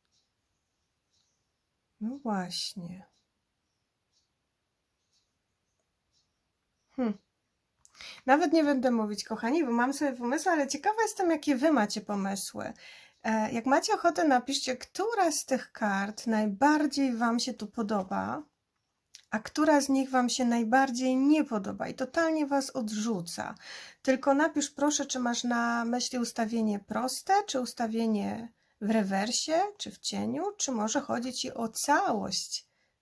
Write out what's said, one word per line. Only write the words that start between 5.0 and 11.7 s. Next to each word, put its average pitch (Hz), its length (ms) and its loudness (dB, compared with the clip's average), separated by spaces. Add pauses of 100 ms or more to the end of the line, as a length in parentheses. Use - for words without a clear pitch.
Hmm. 220 220 0 (1080)
Nawet 294 260 6
nie 320 120 6
będę 262 260 2
mówić, 214 340 0
kochani, 247 400 0
bo 247 60 -2
mam 240 220 4
sobie 277 200 0
pomysły, 247 400 0
ale 285 160 2
ciekawa 415 340 0
jestem, 392 280 0
jakie 302 260 2
wy 302 160 4